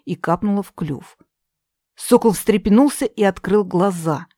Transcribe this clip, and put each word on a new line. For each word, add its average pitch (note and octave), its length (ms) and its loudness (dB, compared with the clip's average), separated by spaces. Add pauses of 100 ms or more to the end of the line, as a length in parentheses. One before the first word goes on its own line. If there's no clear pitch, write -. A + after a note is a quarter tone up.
и F3+ 100 -8
капнула G3+ 480 -2
в - 100 -20
клюв. - 460 -10 (800)
Сокол A#3 360 2
встрепенулся A3 720 2
и A3 180 -4
открыл G3 420 0
глаза. F3 640 -2 (120)